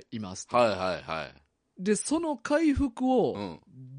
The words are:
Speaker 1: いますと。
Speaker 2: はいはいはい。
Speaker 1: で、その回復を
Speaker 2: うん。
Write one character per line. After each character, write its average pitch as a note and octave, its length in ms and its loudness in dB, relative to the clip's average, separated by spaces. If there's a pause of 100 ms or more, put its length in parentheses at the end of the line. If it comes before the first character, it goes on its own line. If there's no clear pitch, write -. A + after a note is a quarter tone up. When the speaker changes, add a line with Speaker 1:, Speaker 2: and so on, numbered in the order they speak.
(120)
Speaker 1:
い A2+ 80 -8
ま F#2+ 160 -8
す - 120 -14
と。 - 100 -6
Speaker 2:
は A#2+ 80 8
い A2 40 4
は G2 60 2
い - 20 -4 (260)
は D#2+ 220 -4
い。 C2+ 80 -14 (480)
Speaker 1:
で、 G3+ 140 2
そ D4 240 -2
の D#4 180 -2
回 D4+ 360 2
復 B3+ 380 0
を F3 220 2
Speaker 2:
う G2 60 -6
ん。 F#2 200 -6 (400)